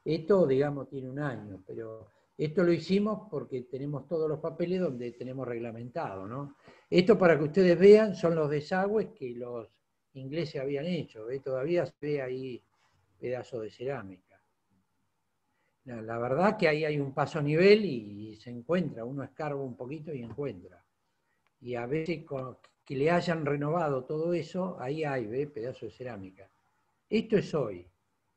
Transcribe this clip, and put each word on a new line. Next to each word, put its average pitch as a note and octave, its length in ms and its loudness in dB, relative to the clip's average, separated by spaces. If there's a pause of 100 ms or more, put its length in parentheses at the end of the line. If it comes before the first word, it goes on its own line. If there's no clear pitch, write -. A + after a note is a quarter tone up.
esto, E3 420 4
digamos, C#3 440 2
tiene C3 200 -10
un C3+ 100 -8
año, G#2+ 460 -8
pero A2 440 -12 (280)
esto D3+ 280 0
lo F3 80 6
hicimos G3+ 580 0
porque C3 300 -6
tenemos C#3 480 -8
todos D#3+ 180 -2
los D3+ 120 -4
papeles F3 420 -2
donde B2 320 -4
tenemos B2+ 340 -8
reglamentado, A#2 800 -8
¿no? C#3 300 -10 (320)
Esto, F3+ 280 8
para E3+ 200 8
que D3+ 80 0
ustedes F3 340 6
vean, G#3 340 10
son E3 220 0
los D#3 140 2
desagües F#3 580 0 (100)
que B2+ 180 -8
los A#2+ 340 -10 (440)
ingleses C#3+ 480 -6
habían C#3+ 260 -4
hecho, D3 400 -6
¿ve? C3+ 120 -4
Todavía C#3 460 0
se - 160 -10
ve D3 200 -2
ahí B2+ 400 -8 (560)
pedazo B2 440 -8
de G#2+ 100 -10
cerámica. A#2+ 720 -12 (1400)
La, A#2+ 160 -12
la A2+ 160 -6
verdad C3+ 400 2
que E3+ 100 4
ahí D3+ 160 2
hay D3+ 160 0
un C#3 140 -4
paso D3+ 260 -2
a - 20 -2
nivel F#3 440 6
y, G#2+ 460 -8
y G#2+ 40 -18
se - 140 -20
encuentra, A#2+ 560 -4
uno C3+ 180 -8
escarba C#3+ 380 -8
un B2+ 160 -8
poquito D3+ 360 -10
y C3 80 -8
encuentra. A2+ 640 -10 (760)
Y B2 140 -8
a A#2+ 100 -6
veces D#3 400 -4
con, C3 320 -8 (260)
que C#3+ 140 -8
le C#3+ 120 4
hayan F3 360 2
renovado D3 580 0
todo D#3+ 300 -2
eso, F3+ 480 -4
ahí D3 240 -4
hay, C3 220 -2
¿ve? C3 200 -4
Pedazo A#2+ 380 -10
de G2+ 80 -12
cerámica. G2 560 -14 (600)
Esto A3 280 2
es - 160 -2
hoy. G#2+ 340 -4 (500)